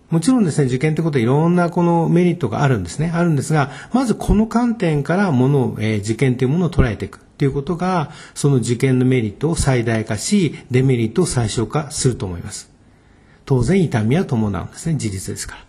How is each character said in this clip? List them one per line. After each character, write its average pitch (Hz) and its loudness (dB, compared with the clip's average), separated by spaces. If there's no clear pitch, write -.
も 165 2
ち 254 0
ろ 254 4
ん - 4
で 160 0
す 151 -2
ね、 139 4
受 123 -2
験 156 0
と 170 -4
い - 0
う - 0
こ 160 0
と 143 0
は 120 2
い - 2
ろ 143 2
ん 175 4
な 175 2
こ 175 0
の 170 2
メ 170 4
リ 175 4
ッ - -2
ト 113 -4
が 113 -2
あ 143 4
る 127 2
ん 95 -2
で 85 -8
す - -14
ね。 165 -2
あ 170 2
る 175 2
ん 151 2
で 131 0
す 156 -2
が、 139 0
ま 262 2
ず 220 0
こ - 0
の 214 2
観 233 0
点 160 0
か 165 0
ら 196 2
も 127 4
の 143 4
を、 110 -2
え 107 0
ー、 104 -2
受 110 -2
験 127 2
と 131 0
い - 2
う - 2
も 160 0
の 180 2
を - -2
捉 131 4
え 104 -4
て 95 -8
い - -8
く - -18
と 143 2
い - 4
う 127 -2
こ 143 -4
と 165 -6
が、 180 -2
そ 143 0
の 135 4
受 113 0
験 127 2
の 127 2
メ 127 2
リ 107 -2
ッ - -6
ト 143 -4
を 170 0
最 127 0
大 113 0
化 107 -6
し、 190 0
デ 127 2
メ 131 2
リ 113 0
ッ - -6
ト 185 2
を - 2
最 117 0
小 110 -2
化 147 -4
す - -2
る 113 -2
と 101 -8
思 87 -8
い 85 -10
ま - -12
す。 - -16
当 127 2
然 180 2
痛 117 0
み 120 2
は 196 0
伴 107 -2
う - -8
ん - -14
で - -20
す - -10
ね。 165 -2
自 113 -4
立 98 -8
で 101 -8
す - -10
か - -14
ら。 - -20